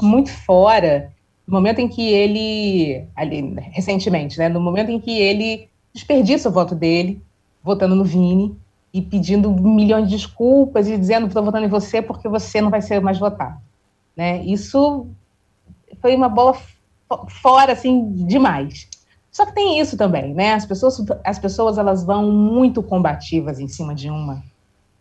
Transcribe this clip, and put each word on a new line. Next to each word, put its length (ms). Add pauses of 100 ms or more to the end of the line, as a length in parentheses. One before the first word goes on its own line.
muito 300
fora 840 (340)
no 80
momento 260
em 80
que 140
ele, 1000 (100)
ali, 400 (160)
recentemente, 680
né, 100
no 100
momento 320
em 80
que 220
ele 480 (240)
desperdiça 560
o 40
voto 220
dele, 460 (420)
votando 320
no 100
Vini, 520 (380)
e 80
pedindo 480
um 240
milhão 280
de 140
desculpas 720
e 80
dizendo 320
que 60
"tô 80
votando 240
em 20
você 320
porque 280
você 320
não 100
vai 100
ser 200
mais 180
votado", 400 (580)
né? 280
Isso 600 (960)
foi 140
uma 140
bola 240
fo-, 760
fora, 440
assim, 400 (140)
demais. 640 (420)
Só 160
que 80
tem 240
isso 180
também, 380
né? 180
As 140
pessoas, 360 (220)
as 140
pessoas, 400
elas 260
vão 260
muito 520
combativas 800
em 80
cima 260
de 160
uma 320 (580)